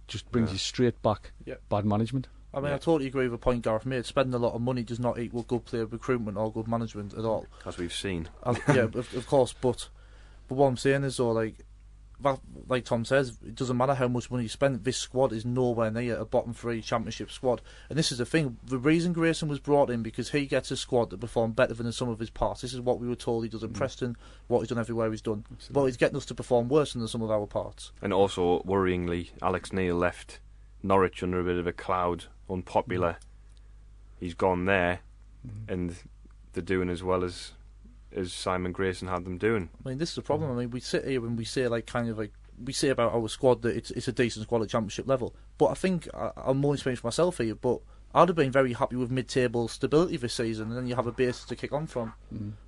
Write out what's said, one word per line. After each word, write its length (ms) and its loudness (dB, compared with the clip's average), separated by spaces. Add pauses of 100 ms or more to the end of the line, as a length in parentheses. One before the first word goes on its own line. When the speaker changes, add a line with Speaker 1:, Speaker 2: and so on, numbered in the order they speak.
Speaker 1:
just 220 -10
brings 200 2
Speaker 2:
Yeah. 40 -4
Speaker 1:
you 40 -4
straight 440 0
back 300 0 (120)
Speaker 3:
Yeah. 100 -12 (140)
Speaker 1:
bad 160 0
management. 440 0 (260)
Speaker 3:
I 60 -4
mean, 100 -2
Speaker 2:
Yeah. 60 0
Speaker 3:
I 20 -2
totally 280 2
agree 180 0
with 80 0
the 60 -4
point 240 2
Gareth 240 0
made. 200 -2
Spending 280 2
a 40 2
lot 160 2
of 60 -2
money 220 0
does 180 -6
not 180 0
equal 240 -4 (180)
player 260 -4
recruitment 500 -2
or 160 -2
good 160 -4
management 460 -4
at 100 -4
all. 220 0 (180)
Speaker 2:
As 140 -8
we've 140 -4
seen. 360 -4 (140)
Speaker 3:
Uh, 200 0
Speaker 2:
<laughs> 60 -12
Speaker 3:
yeah, 140 6
of, 140 0 (180)
of 120 -4
course, 320 4
but, 300 0 (600)
but 80 -4
what 120 6
I'm 80 0
saying 280 2
is, 120 -4
though, 160 2
like, 320 -2 (560)
that, 180 0 (300)
like 160 0
Tom 200 -2
says, 400 2
it 120 -12
doesn't 200 0
matter 180 4
how 120 2
much 240 -2
money 140 -2
you 40 -4
spend, 360 0
this 120 0
squad 360 2
is 120 -4
nowhere 460 2
near 260 -2
a 80 -4
bottom 300 0
three 260 -4
championship 520 -4
squad. 280 0 (300)
And 80 -4
this 140 2
is 60 -8
the 80 2
thing, 380 0
the 140 -2
reason 340 4
Grayson 360 0
was 100 -2
brought 320 4
in, 140 -2
because 260 -6
he 160 0
gets 240 0
a 60 -4
squad 340 0
that 100 -10
perform 300 0
better 240 4
than 120 -6
the 60 -4
sum 160 -2
of 120 -4
his 100 -6
parts. 300 -2
This 140 -8
is 60 -8
what 200 0
we 80 -4
were 80 -2
told 260 -2
he 80 -4
does 140 -8
in 60 -4
Speaker 1:
Mm. 40 -8
Speaker 3:
Preston, 420 -4 (300)
what 140 4
he's 80 -4
done 100 -2
everywhere 320 0
he's 120 -6
done. 280 -4
Speaker 1:
Absolutely. 240 -10
Speaker 3:
But 120 4
he's 100 0
getting 200 2
us 100 -6
to 100 -8
perform 320 2
worse 240 4
than 100 -4
the 60 -4
sum 140 -4
of 100 -2
our 140 0
parts. 440 -6 (100)
Speaker 2:
And 120 -2
also, 500 6
worryingly, 680 2 (100)
Alex 320 -2
Neil 240 2
left 420 -2 (420)
Norwich 440 4
under 160 0
a 40 0
bit 140 2
of 80 0
a 60 -2
cloud, 540 -2 (220)
unpopular. 720 0
Speaker 1:
Mm. 40 -20 (960)
Speaker 2:
He's 140 -6
gone 320 2
there, 340 2 (440)
Speaker 1:
Mm. 280 -10
Speaker 2:
and 240 -4 (560)
they're 100 -6
doing 260 0
as 140 -4
well 220 2
as, 280 -8 (600)
as 180 -4
Simon 400 -2
Grayson 360 -2
had 160 -2
them 140 -6
doing. 320 0 (140)
Speaker 3:
I 40 -10
mean, 100 -6
this 120 -4
is 60 -10
the 60 -8
problem. 280 -2
Speaker 1:
Mm. 40 -4
Speaker 3:
I 40 -4
mean, 120 -4
we 100 -6
sit 260 -2
here 180 -2
and 140 -4
we 60 -4
say, 220 0
like, 200 0
kind 240 -2
of, 80 -6
like, 140 -4 (300)
we 120 -6
say 160 2
about 240 4
our 140 2
squad 340 4
that 120 2
it's, 180 -6
it's 160 -6
a 40 0
decent 320 0
squad 180 0
at 60 -4
championship 400 -2
level. 260 0 (220)
But 120 4
I 60 -2
think, 400 -2
I, 220 -4
I'm 280 0
only 140 2
speaking 180 -2
for 100 -6
myself 320 2
here, 160 0
but 260 0 (340)
I'd 140 8
have 80 0
been 160 4
very 220 4
happy 220 0
with 140 0
mid-table 580 2
stability 500 2
this 160 -4
season, 340 -2
and 80 -4
then 100 -6
you 80 -4
have 120 0
a 60 -4
basis 340 0
to 100 -8
kick 160 -8
on 140 -2
from. 260 -6 (220)
Speaker 1:
Mm. 180 -8 (160)